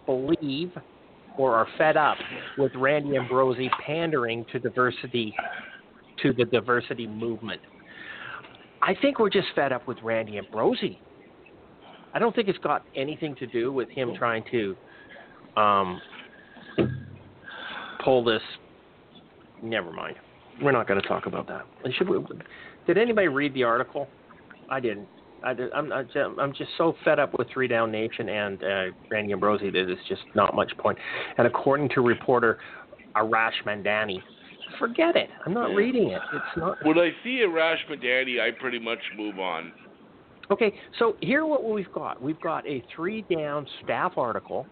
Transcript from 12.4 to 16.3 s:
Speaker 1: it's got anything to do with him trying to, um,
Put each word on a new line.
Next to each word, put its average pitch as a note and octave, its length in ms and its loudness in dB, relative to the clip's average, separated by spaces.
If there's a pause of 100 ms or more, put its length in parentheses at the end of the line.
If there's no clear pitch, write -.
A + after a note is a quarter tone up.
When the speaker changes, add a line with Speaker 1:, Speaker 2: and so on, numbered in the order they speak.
Speaker 1:
it's F#3 120 0
got D3 240 -2 (100)
anything C#3+ 420 -4
to B2+ 100 -8
do A#2+ 260 -2
with A#2+ 180 -2
him A#2+ 260 -4
trying A2+ 360 0
to, G2+ 240 0 (840)
um, G2 400 4 (2000)